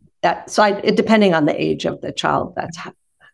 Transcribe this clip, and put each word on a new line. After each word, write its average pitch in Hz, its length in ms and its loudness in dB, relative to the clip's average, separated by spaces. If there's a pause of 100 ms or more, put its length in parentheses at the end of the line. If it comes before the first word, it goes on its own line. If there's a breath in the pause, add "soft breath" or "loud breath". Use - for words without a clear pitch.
(220)
that, - 280 -2
so 214 140 2
I, 208 60 4 (140)
it, 214 120 2
depending 214 380 4
on 156 120 2
the - 160 0
age 156 240 -2
of 151 160 -4
the 151 100 -10
child, - 440 -2
that's 170 220 -8
how, 170 140 -16 (420 soft breath)